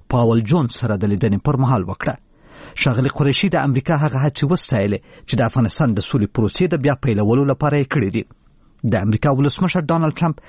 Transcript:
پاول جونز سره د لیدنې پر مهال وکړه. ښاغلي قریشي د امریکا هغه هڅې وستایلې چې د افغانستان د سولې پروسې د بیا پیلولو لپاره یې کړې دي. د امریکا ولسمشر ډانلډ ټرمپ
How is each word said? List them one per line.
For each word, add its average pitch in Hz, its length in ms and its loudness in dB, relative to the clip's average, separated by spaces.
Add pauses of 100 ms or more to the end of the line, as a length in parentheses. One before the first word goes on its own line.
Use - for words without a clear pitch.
پاول 117 320 2
جونز 120 400 0
سره 107 160 0
د 101 160 0
لیدنې 101 320 0
پر 143 200 0
مهال 113 240 0
وکړه. - 260 -6 (680)
ښاغلي 127 380 0
قریشي 143 300 2
د 139 200 0
امریکا 135 260 0
هغه 143 320 0
هڅې - 240 -2
وستایلې 104 480 0 (280)
چې - 100 -8
د 113 140 2
افغانستان 123 440 0
د 101 60 -2
سولې 104 360 0
پروسې 110 300 0
د 151 200 -2
بیا 143 160 2
پیلولو 113 420 2
لپاره 139 320 0
یې 143 180 0
کړې 104 220 0
دي. 110 80 -4 (580)
د 113 140 0
امریکا 107 340 0
ولسمشر 143 580 0
ډانلډ 165 300 0
ټرمپ 165 200 -2 (100)